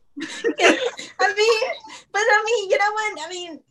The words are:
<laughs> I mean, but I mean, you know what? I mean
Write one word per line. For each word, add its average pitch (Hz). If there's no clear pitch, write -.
<laughs> -
I -
mean, 440
but 403
I 427
mean, 427
you 415
know 415
what? 415
I -
mean 349